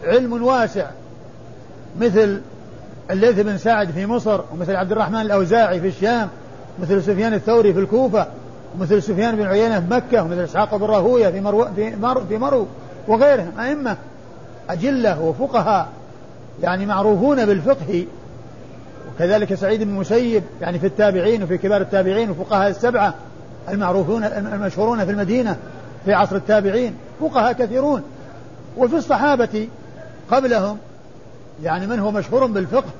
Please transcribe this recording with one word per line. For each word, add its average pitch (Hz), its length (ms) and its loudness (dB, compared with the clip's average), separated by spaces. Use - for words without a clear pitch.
علم 233 400 2
واسع، 233 420 2
مثل 208 400 4
الليث 202 280 4
بن 208 180 0
سعد 208 340 2
في 180 140 -4
مصر، 214 360 0
ومثل 175 220 -2
عبد 185 160 0
الرحمن 220 300 0
الأوزاعي 202 580 4
في 180 80 -2
الشام، 214 400 0
مثل 180 220 2
سفيان 208 300 0
الثوري 220 400 4
في 170 60 0
الكوفة، 208 480 2
ومثل 185 280 2
سفيان 220 320 0
بن 208 100 0
عيينة 208 340 2
في 175 140 -2
مكة، 247 300 2
ومثل 175 200 -2
إسحاق 202 320 0
بن 202 100 -2
راهوية 220 440 4
في 190 120 -2
مرو-، 208 340 2
في 214 200 -4
مر-، 240 340 -2
في 214 80 -2
مرو، 254 300 0
وغيرهم 220 520 4
أئمة 254 380 -2
أجلة 196 520 2
وفقهاء، 180 640 2
يعني، 185 220 0
معروفون 214 600 2
بالفقه، 196 600 2
وكذلك 196 380 2
سعيد 202 300 0
بن 202 60 -2
المسيب، 214 540 0
يعني، 175 180 -4
في 180 80 0
التابعين 202 560 2
وفي 175 140 0
كبار 202 240 2
التابعين 196 480 0
وفقهاء 190 400 0
السبعة 208 440 0
المعروفون 196 540 0
المشهورون 208 800 -2
في 180 60 0
المدينة 208 460 0
في 196 80 4
عصر 196 220 2
التابعين، 214 600 2
فقهاء 247 320 2
كثيرون. 254 480 0
وفي 247 180 4
الصحابة 240 720 2
قبلهم، 226 460 2
يعني، 175 240 -2
من 233 120 -2
هو 202 120 0
مشهور 208 340 0
بالفقه 202 440 0